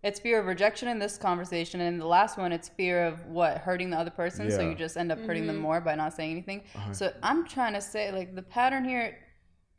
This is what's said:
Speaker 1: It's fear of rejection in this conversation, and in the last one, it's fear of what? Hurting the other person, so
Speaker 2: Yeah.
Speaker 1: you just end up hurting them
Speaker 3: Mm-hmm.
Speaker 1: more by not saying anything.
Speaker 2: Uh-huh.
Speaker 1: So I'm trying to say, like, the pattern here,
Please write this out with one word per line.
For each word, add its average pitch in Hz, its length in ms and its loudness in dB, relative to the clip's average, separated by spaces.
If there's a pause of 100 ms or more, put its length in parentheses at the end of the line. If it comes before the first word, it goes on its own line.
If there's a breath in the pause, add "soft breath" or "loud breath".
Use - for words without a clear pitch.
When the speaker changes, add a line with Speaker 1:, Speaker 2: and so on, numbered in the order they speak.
Speaker 1:
It's 202 160 -2
fear 233 200 2
of 196 60 0
rejection 196 420 2
in 233 120 -2
this 208 180 -4
conversation, 175 640 -2
and 175 140 2
in - 40 -2
the 160 60 -4
last 180 320 6
one, 180 140 0
it's 170 180 -4
fear 180 380 2
of 165 180 -4
what? 165 320 2
Hurting 180 320 -2
the 165 80 0
other 165 140 -2
person, 180 400 -2
so 190 100 4
Speaker 2:
Yeah. 165 80 2
Speaker 1:
you 160 60 -4
just 160 220 -4
end 170 140 0
up 156 100 0
hurting 165 260 -2
them - 80 -2
Speaker 3:
Mm-hmm. 160 80 -4
Speaker 1:
more 160 180 2
by 160 140 2
not 156 180 -2
saying 156 160 -6
anything. 180 320 -6 (140 soft breath)
Speaker 2:
Uh-huh. 202 180 -6
Speaker 1:
So 196 180 0 (120)
I'm 294 240 2
trying 240 260 0
to 202 80 -2
say, 202 300 -4
like, 185 240 -6
the 185 80 -10
pattern 254 420 2
here, 247 320 -2 (600)